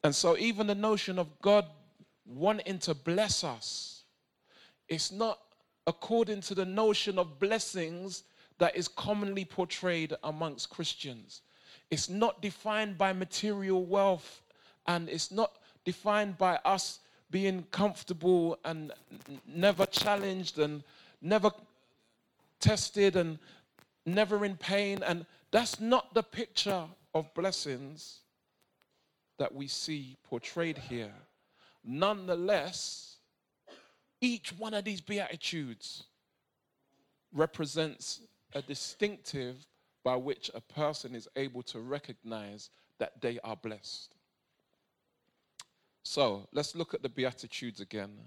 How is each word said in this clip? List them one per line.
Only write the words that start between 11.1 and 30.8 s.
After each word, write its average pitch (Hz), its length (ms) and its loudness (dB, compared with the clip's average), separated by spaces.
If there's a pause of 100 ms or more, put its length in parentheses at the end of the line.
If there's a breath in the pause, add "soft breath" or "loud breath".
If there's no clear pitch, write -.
It's 151 180 -2
not 208 340 0
defined 208 560 -2
by 190 140 4
material 190 720 0
wealth, 190 580 2 (440 soft breath)
and 170 220 0
it's 160 220 -4
not 208 280 0 (260 soft breath)
defined 208 540 2
by 180 260 4
us - 360 2 (300 soft breath)
being 185 400 0
comfortable 180 960 2
and 160 280 -4 (360)
n-, 139 180 -14
never 185 400 6
challenged 190 720 0
and 151 240 0 (400 loud breath)
never 202 280 4 (1120)
tested 202 560 6
and 165 220 0 (680 loud breath)
never 202 400 2
in 196 120 -2
pain. 196 460 0
And 170 220 0 (260 soft breath)
that's 226 300 2
not 233 320 2
the 214 100 4
picture 202 600 -2 (300)
of 156 200 0
blessings 151 840 -4 (1200)
that 135 160 -2
we 139 120 -8
see 135 560 -6
portrayed 160 540 -4
here. 120 380 -8 (680 soft breath)